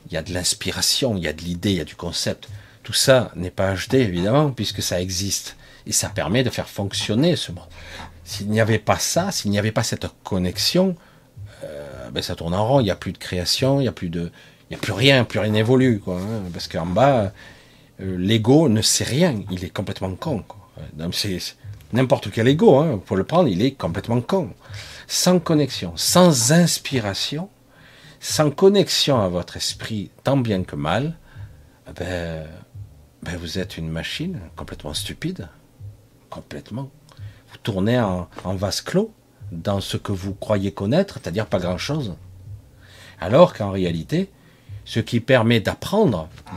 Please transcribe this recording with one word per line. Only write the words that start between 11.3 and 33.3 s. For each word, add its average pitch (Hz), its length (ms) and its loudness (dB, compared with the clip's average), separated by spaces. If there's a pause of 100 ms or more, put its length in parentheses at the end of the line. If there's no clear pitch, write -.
euh, 67 480 -14
ben 69 100 -4
ça 92 140 -6
tourne 85 180 -4
en 104 140 2
rond, 139 120 6
il 127 40 4
n'y 98 80 2
a 80 40 -2
plus - 160 -6
de - 60 -12
création, 127 640 0
il 139 40 2
n'y 123 40 0
a 98 40 0
plus 87 180 -8
de, 85 220 -6 (380)
il - 40 -12
n'y - 20 -8
a - 40 -12
plus - 120 -2
rien, 127 320 6
plus - 160 -2
rien 104 120 2
n'évolue, 117 480 4
quoi, 92 200 -4
hein, 104 240 -6 (100)
parce 85 140 -10
qu'en 85 180 -4
bas, 110 480 4 (680)
euh, 95 180 -6
l'ego 113 500 6
ne 107 140 4
sait - 200 0
rien, 127 460 0
il 90 140 -6
est 87 80 -8
complètement 95 420 -6
con, 107 340 -6
quoi. - 120 -20 (340)
Donc 82 220 -8
c'est, 92 240 -4
c'est - 160 -10 (360)
n'importe 120 380 2
quel 113 180 2
ego, 156 300 6
hein, 123 260 2
pour 101 140 -2
le 95 60 2
prendre, 165 240 2
il 95 160 2
est 139 80 2
complètement 104 500 -2
con. 147 300 -2 (560)
Sans 180 320 4
connexion, 147 560 0
sans 147 560 4
inspiration, 151 960 0 (720)
sans 151 320 2
connexion 170 680 4
à 98 80 4
votre 87 300 -4
esprit, - 540 -6 (120)
tant 135 140 2
bien 110 240 0
que - 140 -8
mal, 98 420 -2 (720)
eh - 40 -16
ben, 85 520 -6 (800)
ben 85 140 -8